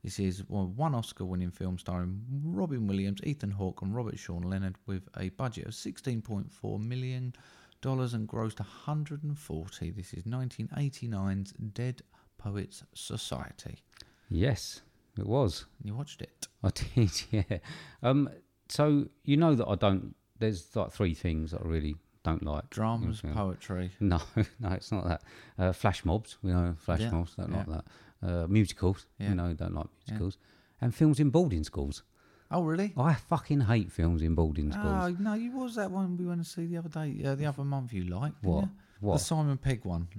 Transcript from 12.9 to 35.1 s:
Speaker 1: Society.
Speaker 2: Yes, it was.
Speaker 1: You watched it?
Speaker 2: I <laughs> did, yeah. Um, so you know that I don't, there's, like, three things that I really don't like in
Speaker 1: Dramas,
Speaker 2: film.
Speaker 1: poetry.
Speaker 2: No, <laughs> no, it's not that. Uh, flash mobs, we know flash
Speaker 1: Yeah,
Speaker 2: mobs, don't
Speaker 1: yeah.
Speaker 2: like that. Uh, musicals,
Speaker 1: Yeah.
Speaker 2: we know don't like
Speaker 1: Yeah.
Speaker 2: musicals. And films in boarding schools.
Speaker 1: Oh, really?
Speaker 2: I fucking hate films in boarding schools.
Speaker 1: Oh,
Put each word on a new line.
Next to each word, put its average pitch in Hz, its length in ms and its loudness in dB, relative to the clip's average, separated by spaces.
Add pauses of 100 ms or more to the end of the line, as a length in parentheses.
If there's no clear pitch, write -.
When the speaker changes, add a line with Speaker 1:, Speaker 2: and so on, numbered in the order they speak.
Speaker 1:
Society. - 880 -8 (500)
Speaker 2:
Yes, 101 520 0 (360)
it 101 80 -2
was. 110 400 2 (180)
Speaker 1:
You 104 120 -6
watched 143 260 -10
it? - 260 -12 (160)
Speaker 2:
I 101 60 4 (140)
<laughs> - 120 -6
did, 110 160 6 (200)
yeah. 101 260 2 (460)
Um, 135 260 4 (400)
so 147 380 4 (160)
you 143 140 6
know 160 180 8
that 113 120 2
I 101 60 2
don't, 95 400 4 (240)
there's, 110 380 -2
like, 95 160 0
three 87 240 2
things 80 340 0
that 85 140 -4
I 82 40 -2
really 78 280 0 (260)
don't 80 220 0
like 76 220 -2
in - 40 -20
Speaker 1:
Dramas, 113 520 -2
Speaker 2:
film. 76 120 -4
Speaker 1:
poetry. 92 560 -2 (100)
Speaker 2:
No, 90 280 4
<laughs> - 320 0
no, 104 100 -2
it's - 220 -4
not 95 160 0
that. 82 160 0 (340)
Uh, 92 140 4
flash - 340 0
mobs, 98 380 0
we 92 80 2
know 87 260 2
flash 85 220 0
Speaker 1:
Yeah, 82 100 0
Speaker 2:
mobs, 85 260 -2
don't 85 160 -6
Speaker 1:
yeah. - 60 -2
Speaker 2:
like - 120 -2
that. 80 160 -4 (380)
Uh, 87 240 0
musicals, 98 580 4 (140)
Speaker 1:
Yeah. 101 100 0
Speaker 2:
we 95 60 4
know 87 180 0
don't 85 220 -4
like 80 100 -2 (220)
Speaker 1:
Yeah. 107 60 -6
Speaker 2:
musicals. 98 240 -2 (440)
And 123 140 0
films 151 240 6
in 151 100 6
boarding 117 340 4
schools. 73 380 -4 (480)
Speaker 1:
Oh, 180 140 2
really? 175 340 0
Speaker 2:
I 147 160 4
fucking - 480 0
hate 107 300 4
films 82 320 4
in 82 120 4
boarding 76 360 4
schools. - 160 -2
Speaker 1:
Oh, 180 320 2